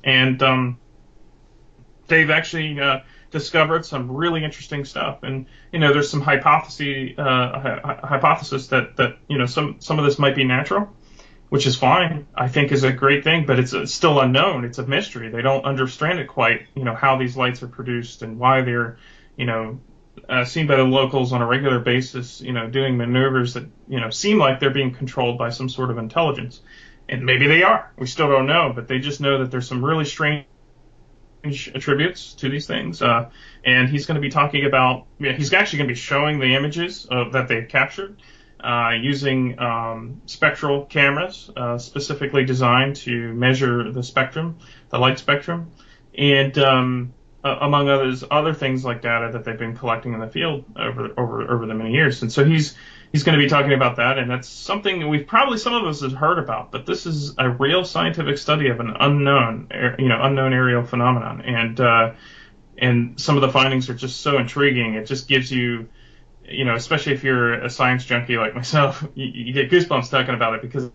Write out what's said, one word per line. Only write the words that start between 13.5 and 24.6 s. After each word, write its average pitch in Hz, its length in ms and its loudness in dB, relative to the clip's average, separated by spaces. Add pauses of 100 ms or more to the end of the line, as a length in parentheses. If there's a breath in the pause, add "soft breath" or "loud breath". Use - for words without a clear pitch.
it's, 123 140 0
it's - 200 -4
still 151 260 4
unknown. 131 460 2
It's 120 120 -10
a 127 100 -6
mystery. 135 420 -4
They 117 120 -6
don't 135 240 2
understand 139 540 -2
it - 80 -8
quite, 117 480 0
you 135 80 -6
know, 117 120 -2
how 135 220 4
these 127 180 -2
lights 123 280 -2
are 120 40 -12
produced 120 540 -8
and 113 180 -10
why 131 220 4
they're, 120 360 -2 (380 soft breath)
you 127 100 -4
know, 113 340 -4 (500)
uh, 123 160 2
seen 156 220 -2
by 139 100 6
the 131 60 6
locals 131 500 2
on 123 80 2
a 117 40 2
regular 127 340 2
basis, 127 600 -2
you 127 140 -8
know, 113 160 -4
doing 131 260 0
maneuvers 123 600 2
that, 120 100 -10 (240)
you 127 100 -4
know, 113 120 -4
seem 208 260 2
like 135 240 2